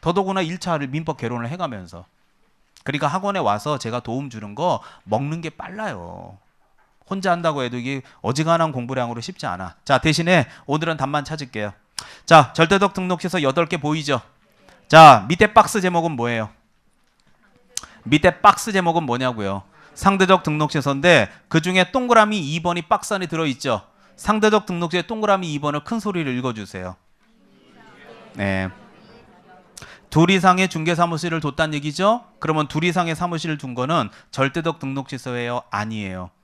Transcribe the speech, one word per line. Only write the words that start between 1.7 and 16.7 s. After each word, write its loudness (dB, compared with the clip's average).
그러니까 -4
학원에 -4
와서 -2
제가 -8
도움 -10
주는 -14
거 -4
먹는 -4
게 -10
빨라요. -14
혼자 -2
한다고 -2
해도 -6
이게 -6
어지간한 0
공부량으로 -6
쉽지 -12
않아. -8
자, 2
대신에 2
오늘은 -2
답만 -4
찾을게요. -10
자, 8
절대적 2
등록 -4
취소 -4
여덟 0
개 -6
보이죠? -2
자, 12
밑에 2
박스 4
제목은 0
뭐예요? -4